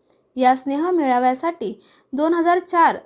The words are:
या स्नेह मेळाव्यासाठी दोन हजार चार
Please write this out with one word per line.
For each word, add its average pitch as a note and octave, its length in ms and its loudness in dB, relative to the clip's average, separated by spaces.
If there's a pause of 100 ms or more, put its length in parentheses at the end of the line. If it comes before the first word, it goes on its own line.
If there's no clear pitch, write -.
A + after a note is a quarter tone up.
(360)
या B3+ 200 4
स्नेह C#4+ 340 -4
मेळाव्यासाठी B3+ 960 -2 (280)
दोन D#4 220 0
हजार F4 240 2
चार E4+ 460 0